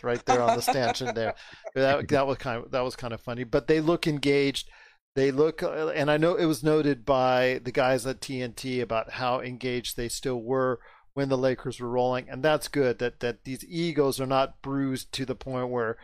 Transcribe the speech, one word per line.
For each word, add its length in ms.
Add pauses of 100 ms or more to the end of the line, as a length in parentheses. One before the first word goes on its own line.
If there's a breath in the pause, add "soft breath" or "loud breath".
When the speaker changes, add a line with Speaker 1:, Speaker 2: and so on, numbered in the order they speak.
Speaker 1:
right 220
there 160
on 160
the 60
stanchion 520
there. 200 (200 loud breath)
Speaker 2:
<laughs> 220
Speaker 1:
That, 320
that 180
was 120
kind 260
of, 60
that 120
was 140
kind 160
of 80
funny. 240
But 240
they 120
look 260
engaged. 600 (480 loud breath)
They 140
look, 320
uh, 260
and 220
I 80
know 180
it 80
was 180
noted 420
by 600
the 80
guys 340
at 140
T 220
N 100
T 280
about 320
how 280
engaged 560
they 140
still 300
were 380 (360 loud breath)
when 160
the 80
Lakers 420
were 80
rolling, 400
and 140
that's 260
good 300
that, 220
that 240
these 220
egos 540
are 60
not 340
bruised 520
to 120
the 100
point 360
where 340